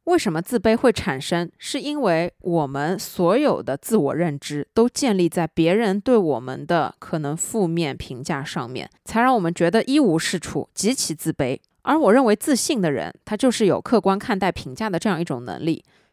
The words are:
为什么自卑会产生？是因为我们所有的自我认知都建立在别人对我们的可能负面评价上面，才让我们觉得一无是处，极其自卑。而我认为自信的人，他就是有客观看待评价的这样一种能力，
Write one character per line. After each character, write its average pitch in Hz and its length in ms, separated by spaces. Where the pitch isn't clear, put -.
为 349 120
什 269 160
么 311 80
自 - 160
卑 220 200
会 233 160
产 135 280
生？ 170 380
是 - 220
因 294 220
为 175 360
我 170 260
们 143 320
所 185 400
有 254 240
的 131 160
自 - 200
我 139 180
认 151 240
知 147 340
都 - 160
建 226 300
立 175 100
在 165 200
别 165 260
人 208 260
对 254 160
我 156 220
们 131 260
的 156 360
可 - 180
能 147 180
负 202 300
面 165 300
评 123 260
价 151 220
上 127 260
面， - 180
才 - 160
让 262 140
我 226 60
们 170 120
觉 175 160
得 214 140
一 269 160
无 202 180
是 165 220
处， - 340
极 226 220
其 - 180
自 156 200
卑。 135 260
而 294 160
我 220 140
认 269 120
为 208 120
自 294 180
信 240 260
的 165 120
人， 85 200
他 214 120
就 254 140
是 220 160
有 147 140
客 220 200
观 190 160
看 202 220
待 185 140
评 - 200
价 220 160
的 185 80
这 202 140
样 165 100
一 175 40
种 123 200
能 95 220
力， 160 160